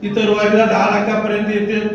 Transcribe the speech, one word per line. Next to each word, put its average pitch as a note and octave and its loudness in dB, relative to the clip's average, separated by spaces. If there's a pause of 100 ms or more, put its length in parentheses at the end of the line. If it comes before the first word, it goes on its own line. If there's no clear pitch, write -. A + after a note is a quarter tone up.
इतर G#3 0
वारीला G#3 4
दहा G3+ 0
लाखापर्यंत G#3+ -2
येतात. G#3+ -2